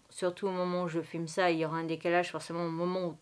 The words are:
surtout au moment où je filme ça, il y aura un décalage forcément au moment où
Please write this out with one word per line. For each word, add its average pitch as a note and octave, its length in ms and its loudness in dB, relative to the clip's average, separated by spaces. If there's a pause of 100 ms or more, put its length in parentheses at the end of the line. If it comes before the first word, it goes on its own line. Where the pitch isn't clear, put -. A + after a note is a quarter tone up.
surtout F3+ 380 -2
au F#3+ 60 2
moment F3+ 320 0
où F3 40 -2
je E3 120 0
filme E3 280 -6
ça, F3+ 220 4
il E3 80 4
y D#3+ 80 2
aura D#3 100 -2
un E3 80 -2
décalage F3 480 2
forcément E3+ 320 -4
au E3+ 60 0
moment F3+ 340 0
où E3 180 -4